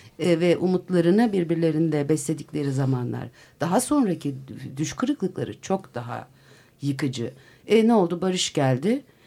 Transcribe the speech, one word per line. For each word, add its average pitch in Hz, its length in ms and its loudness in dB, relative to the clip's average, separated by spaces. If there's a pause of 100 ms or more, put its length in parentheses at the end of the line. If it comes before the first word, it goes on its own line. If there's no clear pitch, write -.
(200)
e, 165 200 2
ve 170 180 4
umutlarını 180 760 2
birbirlerinde 160 760 0
besledikleri 151 640 -2
zamanlar. 123 560 -2 (320)
Daha 175 220 2
sonraki 190 540 0 (420)
düş 147 160 -4
kırıklıkları 185 680 -4
çok - 340 -6
daha 120 320 -10 (540)
yıkıcı. 135 520 -4 (340)
E, 220 200 4
ne 233 60 6
oldu? 175 280 2
Barış 185 320 -2
geldi. 147 500 0 (240)